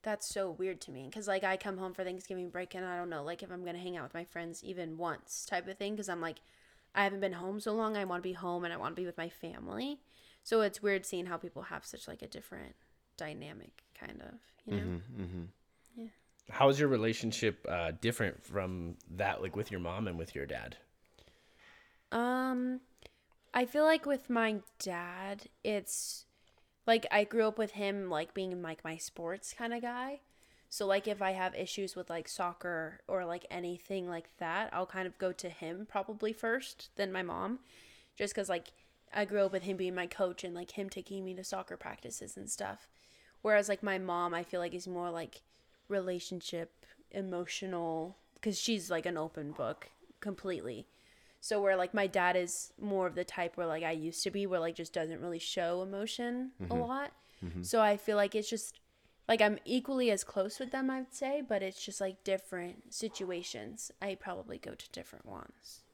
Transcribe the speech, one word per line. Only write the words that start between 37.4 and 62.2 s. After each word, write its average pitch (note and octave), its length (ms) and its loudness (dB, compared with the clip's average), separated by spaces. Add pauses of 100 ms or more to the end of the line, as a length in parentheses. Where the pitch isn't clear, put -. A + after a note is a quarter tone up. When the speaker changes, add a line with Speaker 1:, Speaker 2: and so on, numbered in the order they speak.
Speaker 1:
just G3+ 200 -2
'cause, G3 140 0
like, F3 220 0 (420)
I G#3 120 2
grew G3+ 200 4
up F#3+ 60 4
with F#3 120 0
him F#3+ 140 0
being F#3 180 0
my F3 120 0
coach F3+ 360 0
and, F3+ 100 -6
like, F3 180 -8
him G3 180 -4
taking F#3+ 340 -8
me F#3 120 -6
to F#3 80 -10
soccer F#3+ 340 -6
practices - 600 -10
and G3+ 120 -10
stuff. G3 400 -6 (520)
Whereas, G#3 280 8
like, G3+ 140 2
my G3 160 2
mom, F3 340 2
I E3+ 100 0
feel F3 160 -2
like, F3 140 -2
is F3 140 -6
more, F3 240 -2
like, E3 300 -6 (460)
relationship, F3+ 1000 -4 (260)
emotional, F3+ 1080 -2 (240)
'cause G3+ 180 0
she's, G#3 320 2
like, E3+ 140 2
an F3 120 0
open D#3 360 -4
book C3+ 360 -4 (300)
completely. D#3+ 680 -4 (520)
So G#3 220 2
where, G3 160 8
like, F#3 160 2
my G3+ 140 4
dad F3+ 280 6
is - 440 0
more G3 260 2
of E3+ 80 0
the F3+ 100 0
type F3 320 -2
where, E3+ 120 0
like, D#3+ 160 0
I D#3+ 80 2
used E3 320 -2
to F#3+ 80 2
be, G3 160 0
where, F3+ 120 4
like, E3 160 2
just E3 180 -6
doesn't E3 280 0
really E3+ 180 -2
show F3 440 2
emotion A#3+ 760 -2
a - 40 -4
Speaker 2:
Mm-hmm. F#2 160 2
Speaker 1:
lot. C4 340 -2 (300)
Speaker 2:
Mm-hmm. F3 180 -4
Speaker 1:
So A3 200 4
I G#3 160 8
feel G#3 200 2
like G3+ 160 4
it's G#3+ 160 0
just, - 300 -6 (480)
like, A3+ 140 8
I'm G#3 220 6
equally B3+ 460 2
as G3+ 140 4
close G3 360 0
with C4 120 -4
them, C4 180 2
I'd C4 240 -4
say, C#4+ 280 0
but G#3+ 200 2
it's F#3+ 240 -4
just, G3 160 -6
like, F#3+ 220 -4